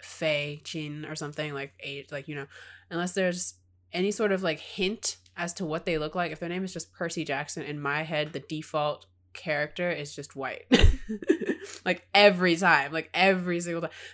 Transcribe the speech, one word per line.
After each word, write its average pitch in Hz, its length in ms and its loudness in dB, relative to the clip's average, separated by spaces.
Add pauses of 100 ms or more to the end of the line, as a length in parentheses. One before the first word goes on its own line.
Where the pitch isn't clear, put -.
Fei 147 600 -2
Chin 151 420 -8
or 151 100 -10
something, 147 400 -6
like, 139 240 -8
age, 139 320 -12
like, 139 160 -8
you 151 80 -8
know, 139 100 -6 (460)
unless 175 220 -2
there's 180 420 0 (360)
any 190 200 0
sort 208 200 0
of, 190 120 2
like, 156 160 0
hint - 580 -2 (180)
as 175 180 -4
to 190 120 -4
what 160 200 -2
they 170 120 0
look 151 160 -4
like, 175 180 -2
if 151 80 -10
their 170 80 -6
name 180 160 -4
is 185 80 -6
just - 220 -10
Percy 170 320 -4
Jackson, 147 380 -4
in 147 180 -6
my 147 220 0
head, 156 280 -2
the 143 80 -6
default 151 680 -4 (260)
character 151 560 -2
is 147 260 -6
just 147 200 -12
white. 135 340 -6
<laughs> 254 80 8 (1080)
Like, 175 280 0
every 185 420 8
time, 156 360 4
like, 160 220 -4
every 180 480 4
single 170 200 -4
time. 160 100 -4 (220)